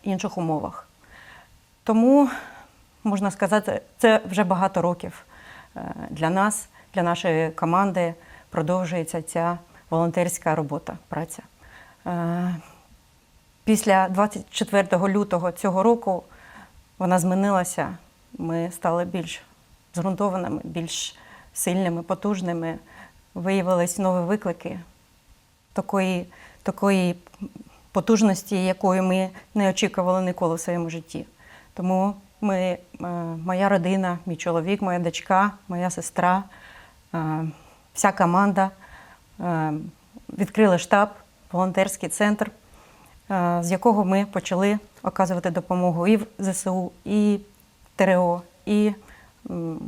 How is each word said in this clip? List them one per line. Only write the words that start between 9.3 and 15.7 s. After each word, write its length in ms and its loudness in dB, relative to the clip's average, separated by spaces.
волонтерська 640 0
робота, 440 -6
праця. 340 -10
Е, 480 -2
після 440 4
двадцять 420 -2
четвертого 580 0
лютого 440 0
цього 300 0